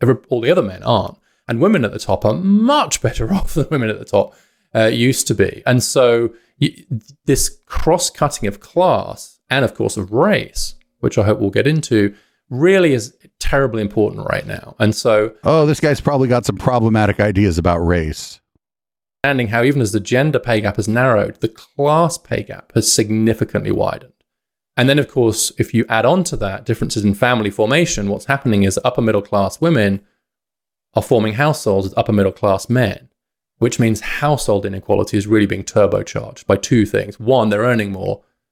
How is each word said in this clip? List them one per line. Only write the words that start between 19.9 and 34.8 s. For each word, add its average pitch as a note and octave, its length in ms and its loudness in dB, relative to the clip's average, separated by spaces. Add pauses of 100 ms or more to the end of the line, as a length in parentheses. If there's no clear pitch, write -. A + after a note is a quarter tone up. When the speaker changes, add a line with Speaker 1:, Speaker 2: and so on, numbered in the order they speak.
Speaker 1:
the A2 80 0
gender C3 380 0
pay A2+ 220 0
gap A2+ 160 -2
has G#2+ 120 -4
narrowed, A2 520 0
the A2 80 -2
class D#3 720 -2
pay - 240 -6
gap - 320 -18
has A2 180 2
significantly G#2+ 800 0
widened. - 400 -4 (640)
And B2+ 120 2
then, C#3 100 2
of C#3 100 0
course, A#2 500 0
if - 160 -4
you A2+ 140 2
add A2+ 180 2
on F3 180 4
to - 120 -6
that G2+ 280 -6
differences - 400 -2
in G2+ 100 2
family A#2 360 0
formation, A2+ 580 0
what's G2 180 -6
happening B2 360 0
is G2 220 0
upper B2 180 0
middle G#2+ 200 2
class G2 380 -2
women G#2+ 420 0 (920)
are G#2 80 0
forming A2 320 0
households A2 540 0
with - 100 -4
upper A2 140 -2
middle G2 200 2
class G2 360 -2
men, A#2 400 -2 (500)
which B2 200 0
means A2+ 220 2
household B2 640 -2
inequality G2 500 -2